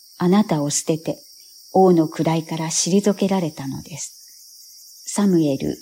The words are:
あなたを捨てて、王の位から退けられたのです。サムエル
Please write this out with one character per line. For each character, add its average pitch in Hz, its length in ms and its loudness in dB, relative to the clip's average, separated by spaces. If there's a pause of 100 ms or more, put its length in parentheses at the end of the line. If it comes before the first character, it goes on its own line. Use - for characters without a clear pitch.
(180)
あ 180 100 -2
な 202 160 4
た 175 180 -2
を 143 80 -2
捨 - 160 -4
て 160 120 0
て、 - 200 -6 (560)
王 185 200 6
の 160 140 4
位 165 360 -2
か 160 140 -8
ら 160 80 -6
退 196 500 0
け 202 120 -2
ら 190 120 0
れ 170 100 -4
た 139 180 -12
の 139 140 -10
で - 160 -16
す。 - 1080 -20
サ - 180 -2
ム 180 160 4
エ 143 160 0
ル 135 240 -6